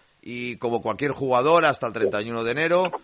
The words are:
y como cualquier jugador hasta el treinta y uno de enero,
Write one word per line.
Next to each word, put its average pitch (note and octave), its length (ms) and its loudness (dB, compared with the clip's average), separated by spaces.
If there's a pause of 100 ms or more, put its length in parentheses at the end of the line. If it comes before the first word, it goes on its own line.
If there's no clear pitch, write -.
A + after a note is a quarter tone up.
(220)
y A#2+ 340 -10
como A#2 240 -2
cualquier A#2 300 -2
jugador C#3 560 4
hasta C3 220 0
el A2 40 -6
treinta G#2 300 0
y A2+ 80 -8
uno A#2 120 -4
de A#2 100 -2
enero, E3 320 2 (200)